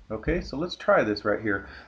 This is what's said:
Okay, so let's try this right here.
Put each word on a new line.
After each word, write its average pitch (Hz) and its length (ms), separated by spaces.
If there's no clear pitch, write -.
Okay, 151 300
so - 160
let's 143 200
try 180 280
this 107 200
right 104 160
here. 101 260